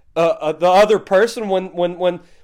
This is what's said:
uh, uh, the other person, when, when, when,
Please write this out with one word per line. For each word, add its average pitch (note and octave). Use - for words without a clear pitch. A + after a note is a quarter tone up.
uh, E3
uh, D#3
the E3+
other G#3
person, G#3+
when, F#3+
when, F3
when, F3